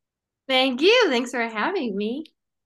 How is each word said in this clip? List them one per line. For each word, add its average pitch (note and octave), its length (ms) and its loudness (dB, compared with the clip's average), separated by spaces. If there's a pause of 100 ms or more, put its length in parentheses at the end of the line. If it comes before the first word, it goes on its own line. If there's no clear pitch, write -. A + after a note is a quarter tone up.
(480)
Thank C4 340 0
you. G#4+ 260 6
Thanks B3 220 -2
for A#3 160 -4
having A#3 500 -4
me. A#3 280 -6 (420)